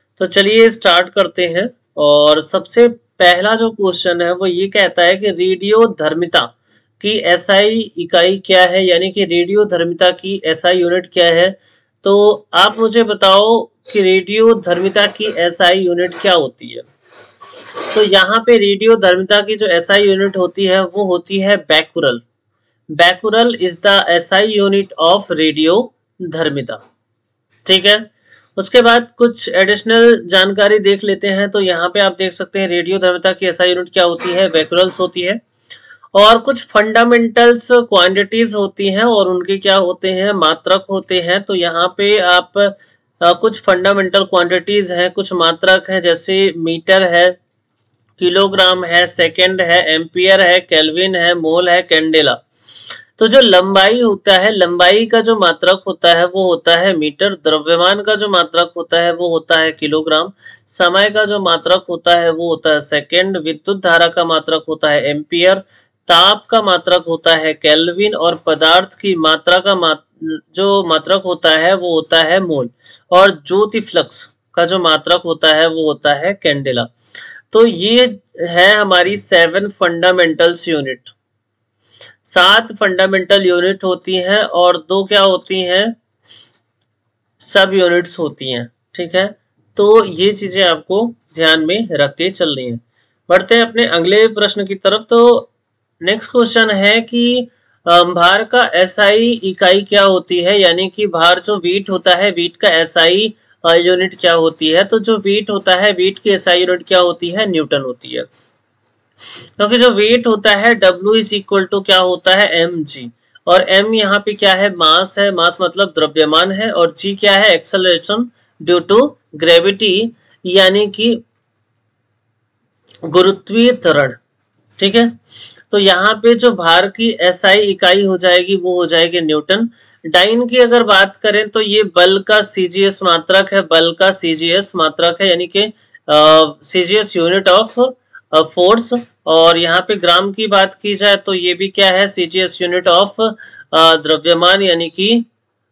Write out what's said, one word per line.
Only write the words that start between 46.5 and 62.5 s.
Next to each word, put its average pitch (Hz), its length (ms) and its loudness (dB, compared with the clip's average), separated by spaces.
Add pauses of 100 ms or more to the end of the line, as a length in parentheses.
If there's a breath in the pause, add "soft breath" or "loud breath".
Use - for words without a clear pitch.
मीटर 170 460 0
है, 180 360 2 (800)
किलोग्राम 185 640 0
है, 170 240 0
second 185 540 -2
है, 170 340 0
ampere 180 460 0
है, 180 180 4
kelvin 175 560 -2
है, 175 180 0
mole 170 360 -2
है, 175 120 2
candela। 160 560 0 (800 loud breath)
तो 220 100 2
जो 233 120 4
लंबाई 196 640 2
होता 202 320 0
है, 202 240 0
लंबाई 180 480 2
का 226 160 0
जो 226 180 0
मात्रक 185 480 0
होता 170 260 2
है 170 120 0
वो 185 220 -2
होता 170 280 0
है 180 220 0
मीटर, 156 360 -4
द्रव्यमान 170 680 -2
का 208 140 -2
जो 208 140 -4
मात्रक 170 480 0
होता 170 220 -4
है 170 140 0
वो 175 160 -4
होता 165 300 0
है 160 120 0
किलोग्राम, 156 600 -4 (360 loud breath)
समय 190 420 0
का 214 160 -2
जो 202 140 -4
मात्रक 175 500 -2
होता 175 300 0
है 170 120 0
वो 165 180 -4
होता 160 200 -4